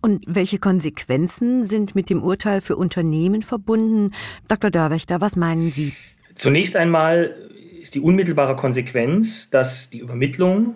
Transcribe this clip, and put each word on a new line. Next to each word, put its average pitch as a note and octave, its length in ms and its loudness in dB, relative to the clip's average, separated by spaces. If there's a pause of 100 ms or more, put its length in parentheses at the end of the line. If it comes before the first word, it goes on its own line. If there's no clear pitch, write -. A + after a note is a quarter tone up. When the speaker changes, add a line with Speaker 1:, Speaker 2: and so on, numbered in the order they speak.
Speaker 1:
Und G#3 260 0
welche F#3+ 320 -2
Konsequenzen F#3 1040 0
sind G#3 300 -2
mit F#3+ 140 -2
dem F3 120 2
Urteil G3 380 0
für - 160 -4
Unternehmen F3 680 0
verbunden? A3 680 0 (380)
Doktor G#3 220 0
Dörrwächter, E3 500 0
was G3+ 160 0
meinen E3 340 0
Sie? C#3+ 220 -4 (420)
Speaker 2:
Zunächst E3 400 2
einmal E3 580 2 (520)
ist - 80 -14
die C#3 60 -4
unmittelbare D#3 560 2
Konsequenz, B2+ 960 0
dass - 400 0
die A#2 80 -14
Übermittlung F3+ 760 0